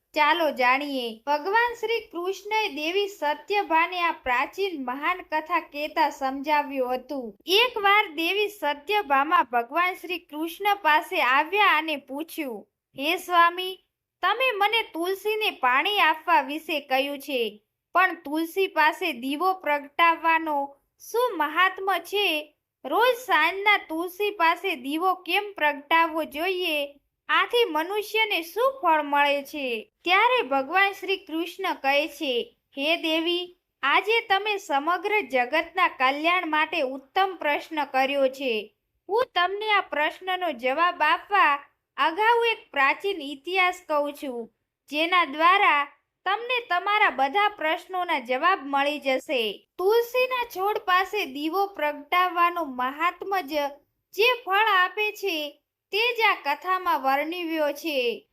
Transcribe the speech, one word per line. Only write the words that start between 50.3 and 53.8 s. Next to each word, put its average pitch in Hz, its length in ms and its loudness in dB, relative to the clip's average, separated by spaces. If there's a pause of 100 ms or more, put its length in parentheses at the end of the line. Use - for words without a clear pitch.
છોડ 403 320 -2
પાસે 392 480 0
દીવો 311 420 -2
પ્રગટાવવાનો 349 960 0
મહાત્મ્ય 311 800 -4
જ 285 120 -8 (600)